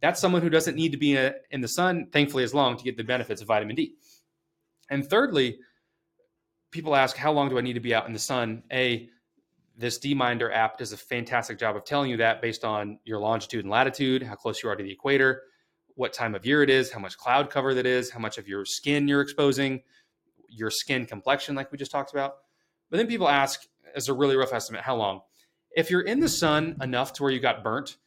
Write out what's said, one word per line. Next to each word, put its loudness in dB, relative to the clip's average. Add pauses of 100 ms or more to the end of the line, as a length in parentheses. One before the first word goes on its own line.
That's 2
someone 4
who 2
doesn't 2
need 0
to -4
be 4
in, 4
a, 2 (180)
in -6
the -4
sun, 0
thankfully, 2
as -2
long 2
to -16
get -4
the -6
benefits -4
of -16
vitamin 0
D. -4 (960)
And -2
thirdly, 2 (1120)
people 0
ask, 4
"How 0
long 2
do 0
I 0
need -4
to -4
be -2
out 0
in -8
the -8
sun?" -4
A, 0 (680)
this -4
D-Minder 0
app 0
does -10
a -14
fantastic -4
job 0
of -10
telling -2
you -2
that 2
based -4
on -4
your -6
longitude -2
and -4
latitude, 2
how -12
close -6
you -4
are -2
to -8
the -10
equator, 2 (520)
what -4
time -4
of -8
year 4
it 4
is, 4
how -12
much -12
cloud 2
cover 0
that 0
is, 0
how -14
much -6
of -14
your -6
skin 0
you're 4
exposing, 2 (680)
your -6
skin -2
complexion, -2
like -8
we -12
just -10
talked -4
about. -4 (540)
But -2
then 2
people 0
ask, 2 (300)
as -6
a 2
really 4
rough 2
estimate, -6
"How -2
long?" -2 (500)
If 0
you're 2
in -2
the 2
sun 0
enough -2
to -6
where 2
you 0
got 0
burnt -4